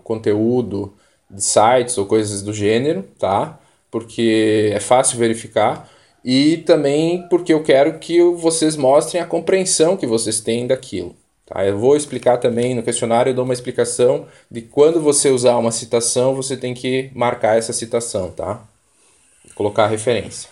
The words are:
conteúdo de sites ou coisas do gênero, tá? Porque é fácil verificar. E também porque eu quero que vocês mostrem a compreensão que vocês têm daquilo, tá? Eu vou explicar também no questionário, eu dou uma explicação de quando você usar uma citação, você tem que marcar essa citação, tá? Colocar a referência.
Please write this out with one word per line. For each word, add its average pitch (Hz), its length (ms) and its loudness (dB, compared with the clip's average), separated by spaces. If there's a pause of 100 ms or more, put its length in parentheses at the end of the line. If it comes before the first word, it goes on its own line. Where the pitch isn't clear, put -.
conteúdo 107 880 -2 (340)
de 98 140 -14
sites 117 560 4
ou 101 80 -2
coisas 104 340 -2
do 104 120 -8
gênero, 117 500 -2 (160)
tá? 107 400 -2 (320)
Porque 110 800 0
é 101 60 -2
fácil 127 400 0
verificar. 113 720 -2 (340)
E 143 340 2
também 160 680 0
porque 170 240 0
eu 156 120 0
quero 151 340 4
que 170 240 2
vocês 165 540 0
mostrem 151 440 2
a 165 60 -6
compreensão 175 680 0
que 156 100 -6
vocês 110 320 -2
têm 117 300 -4
daquilo, 92 480 -6 (280)
tá? 95 220 -4
Eu 101 100 0
vou 127 200 4
explicar 123 420 0
também 120 380 -2
no 113 80 -4
questionário, 120 460 0
eu 127 40 0
dou 123 100 -2
uma 127 100 -2
explicação 123 720 -2 (200)
de 117 140 -12
quando 151 380 4
você 147 300 2
usar 123 280 4
uma 113 140 0
citação, 123 640 -2
você 135 200 -6
tem 127 180 -8
que 131 380 -4
marcar 117 460 0
essa 113 140 -4
citação, 113 580 -4
tá? 98 320 -10 (960)
Colocar 104 300 0
a - 20 2
referência. 107 640 -4